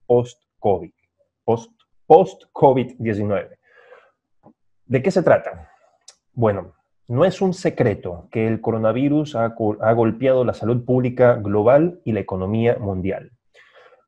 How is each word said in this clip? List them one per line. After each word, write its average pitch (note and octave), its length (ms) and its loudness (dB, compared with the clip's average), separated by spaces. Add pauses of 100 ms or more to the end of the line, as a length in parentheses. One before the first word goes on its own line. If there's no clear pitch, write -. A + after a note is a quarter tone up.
post-covid, A2+ 840 -4 (520)
post, - 280 -4 (340)
post-covid D#3 920 2
diecinueve. G#2 600 -4 (1300)
¿De B2 160 0
qué F#3+ 80 0
se F3+ 120 0
trata? G2+ 480 0 (600)
Bueno, G2+ 420 -2 (360)
no C3 140 0
es F#3 160 -2
un F#3+ 140 -2
secreto G2 760 -4
que A2 160 -2
el A2+ 140 -2
coronavirus B2+ 760 -2
ha A2+ 200 -2
co-, G#2+ 260 -4
ha A2 120 2
golpeado A#2+ 520 2
la G#2+ 80 -2
salud A#2+ 320 -4
pública B2+ 520 2
global A#2 680 2
y A#2 80 -4
la G#2 80 -2
economía G#2 580 -2
mundial. F#2+ 540 -6 (760)